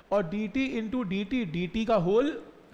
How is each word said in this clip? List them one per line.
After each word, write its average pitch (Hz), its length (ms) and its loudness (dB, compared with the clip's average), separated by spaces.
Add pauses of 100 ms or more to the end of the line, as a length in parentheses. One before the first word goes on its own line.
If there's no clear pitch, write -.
(120)
और 190 180 2
डी 208 180 -2
टी 269 240 0
into 233 340 -2
डी 190 200 -2
टी, 247 200 -2
डी 170 220 -2
टी 220 180 -2
का 226 120 4
whole 208 340 4 (420)